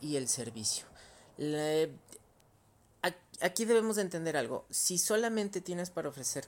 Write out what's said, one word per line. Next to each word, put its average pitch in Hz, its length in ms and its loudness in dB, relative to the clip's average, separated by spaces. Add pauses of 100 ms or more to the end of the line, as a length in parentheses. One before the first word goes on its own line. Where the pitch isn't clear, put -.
y 147 140 -2
el 131 120 0
servicio. 117 560 -2 (540)
Le-, 151 560 2 (1080)
a-, 180 140 0 (240)
aquí 185 240 2
debemos 220 320 4
de 208 60 2
entender 165 340 -2
algo. 123 320 -2
Si - 300 0
solamente 214 640 0
tienes 175 260 -4
para 151 220 -4
ofrecer 139 380 -4